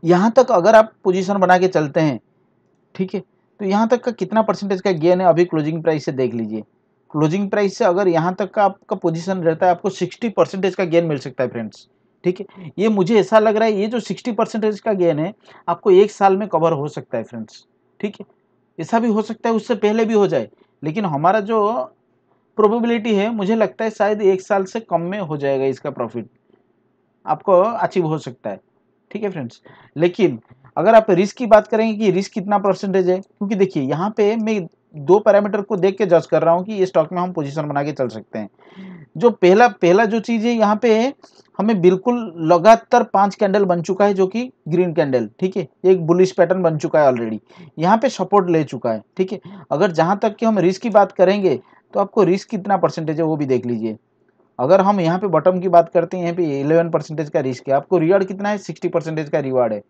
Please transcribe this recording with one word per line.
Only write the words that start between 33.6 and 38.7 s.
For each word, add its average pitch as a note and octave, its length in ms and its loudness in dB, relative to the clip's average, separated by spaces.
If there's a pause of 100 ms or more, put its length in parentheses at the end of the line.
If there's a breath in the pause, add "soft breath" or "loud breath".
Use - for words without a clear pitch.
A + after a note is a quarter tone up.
यहाँ D3 280 -2
पे G#3+ 260 0
मैं G#3+ 240 -4 (360)
दो D3+ 220 2
पैरामीटर G#3 420 2
को - 160 -6
देख F#3+ 220 0
के - 80 0
जज E3 200 2
कर C3+ 160 0
रहा E3 120 2
हूँ F3+ 100 -4
कि G#3+ 80 -12
ये F#3+ 140 -2
स्टॉक E3 260 0
में F3+ 100 -4
हम F3+ 100 -6
पोजीशन D3 360 -6
बना C#3+ 160 -4
के D3+ 80 -6
चल C3+ 160 -4
सकते A2 300 -12
हैं। G#2 100 -10 (680 loud breath)